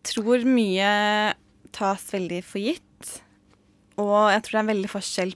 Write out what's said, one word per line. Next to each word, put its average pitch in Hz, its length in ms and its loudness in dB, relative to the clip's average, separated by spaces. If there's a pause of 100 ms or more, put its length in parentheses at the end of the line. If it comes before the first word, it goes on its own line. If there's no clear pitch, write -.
tror 233 420 0
mye 202 420 4 (840)
tas 196 300 -2 (100)
veldig 175 320 -4
for 196 160 -8
gitt. - 480 -8 (920)
Og 208 320 4
jeg 214 120 2
tror - 140 -2
det 214 40 0
er 214 120 0
veldig 202 180 -4
forskjell 190 440 -6